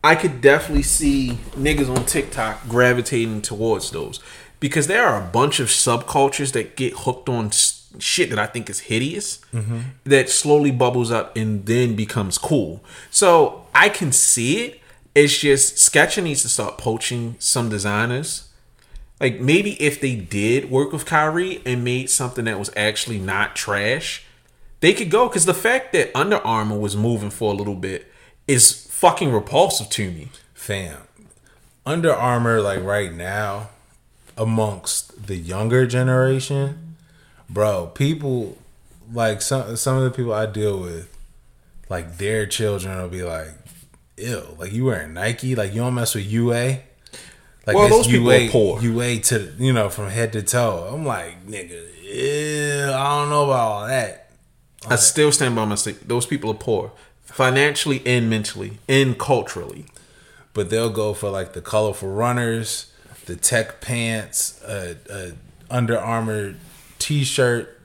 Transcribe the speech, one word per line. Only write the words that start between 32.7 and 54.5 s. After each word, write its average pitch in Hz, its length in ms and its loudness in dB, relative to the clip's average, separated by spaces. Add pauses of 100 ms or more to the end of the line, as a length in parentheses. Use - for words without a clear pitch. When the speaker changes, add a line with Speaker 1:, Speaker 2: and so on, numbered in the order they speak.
Speaker 2:
right 98 300 -2
now, 101 560 -6 (680)
amongst 110 920 -2
the 98 80 -6
younger 107 520 2
generation, 131 1080 0 (540)
bro, 98 380 0
people, 139 720 -2 (540)
like, 113 300 0
some, 120 360 -2
some 131 200 0
of 131 60 2
the 127 80 2
people 120 220 -4
I 107 120 0
deal 104 320 -2
with, 85 300 -10 (840)
like, 85 280 -8
their 104 280 -2
children 98 560 -4
will 90 80 -8
be 90 140 -8
like, 80 240 -8 (720)
"Ew, 113 420 -10
like, 92 140 -8
you 117 120 0
wearing 80 280 -2
Nike? 113 420 -4
Like, 101 180 -4
you 113 80 -2
don't 123 140 -2
mess 120 180 -2
with 104 140 -4
U 117 260 0
A?" 131 300 -2 (840)
Like, - 100 2
Speaker 1:
Well, 208 120 8
Speaker 2:
it's 208 80 8
Speaker 1:
those 233 120 6
people 120 200 6
Speaker 2:
U 123 40 6
A, 123 160 8
Speaker 1:
are 107 40 -2
poor. 107 300 4
Speaker 2:
U 117 200 0
A 120 180 -2
to, 110 380 -2
you 127 160 2
know, 107 160 2
from 101 200 -6
head 110 240 -2
to 107 80 -4
toe. 101 520 -2
I'm 156 120 -8
like, 90 420 -8
"Nigga, 87 340 -14 (220)
ew, 143 880 -4
I 143 260 0
don't 147 100 -2
know 147 160 2
about 131 140 2 (120)
all 104 160 -6
that." 120 420 -4 (560)